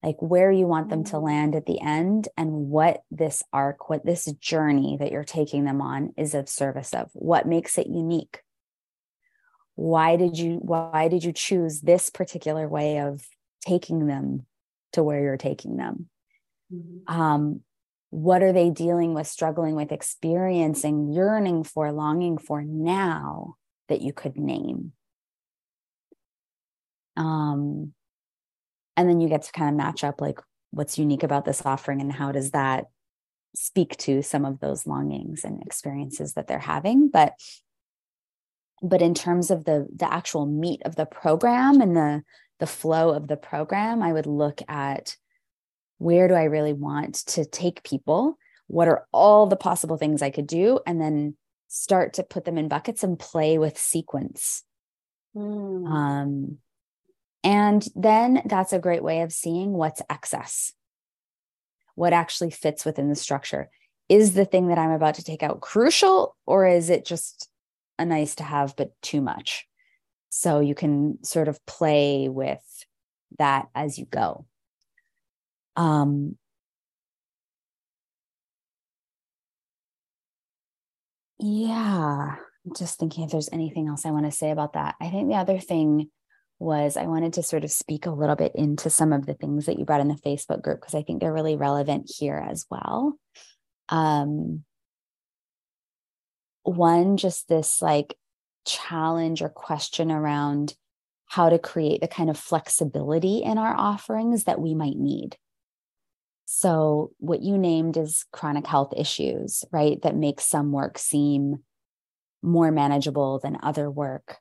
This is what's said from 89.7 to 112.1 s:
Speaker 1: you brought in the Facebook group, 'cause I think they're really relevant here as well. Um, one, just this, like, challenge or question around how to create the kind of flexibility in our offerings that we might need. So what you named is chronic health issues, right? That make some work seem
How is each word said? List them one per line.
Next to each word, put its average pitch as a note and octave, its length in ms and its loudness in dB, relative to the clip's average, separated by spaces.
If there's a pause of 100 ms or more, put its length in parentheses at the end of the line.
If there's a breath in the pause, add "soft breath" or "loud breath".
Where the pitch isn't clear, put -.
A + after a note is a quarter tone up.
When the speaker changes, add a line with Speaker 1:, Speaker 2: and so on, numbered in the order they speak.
Speaker 1:
you C3+ 60 -4
brought C#3+ 160 2
in C#3+ 80 2
the D3+ 60 0
Facebook - 480 -6
group, D3+ 180 -4
'cause - 140 -12
I D3+ 80 -2
think E3 180 -6
they're D#3+ 120 -2
really D#3 240 -2
relevant C#3+ 580 -2
here D3 220 -4
as - 340 -8
well. - 480 -4 (680 soft breath)
Um, D#3 760 -2 (2000)
one, F3 540 4
just - 320 -2
this, D#3+ 340 0
like, D3+ 340 0 (480)
challenge E3 800 -2
or D#3 60 -4
question - 640 -4
around D3 640 0 (500)
how E3+ 220 4
to E3 100 6
create D3+ 420 -2
the E3 60 -2
kind E3 240 0
of D3+ 80 -2
flexibility D#3+ 1000 0
in A3 200 -2
our A3 160 0
offerings A3 720 -2
that - 160 0
we D#3+ 120 -2
might D3+ 240 -2
need. - 400 -4 (1080)
So D#3 760 0
what E3 240 -4
you G3 160 0
named E3 380 0
is D#3 340 -4
chronic D3 380 -6
health C#3 280 0
issues, - 760 -4
right? D3+ 300 0
That - 120 0
make D3 260 -2
some D3 300 0
work C#3+ 260 -4
seem C#3+ 680 0 (760)